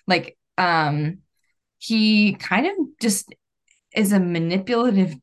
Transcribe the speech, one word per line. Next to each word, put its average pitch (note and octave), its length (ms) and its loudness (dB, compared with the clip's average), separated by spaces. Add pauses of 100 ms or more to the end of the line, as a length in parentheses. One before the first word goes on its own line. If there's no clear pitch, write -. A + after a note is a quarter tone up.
Like, - 300 -2 (220)
um, D#3+ 600 0 (600)
he G#3+ 560 2
kind A3+ 320 -2
of G4+ 80 -4 (260)
just - 320 -4 (640)
is G#3 160 2
a G3 80 4
manipulative F#3 1040 0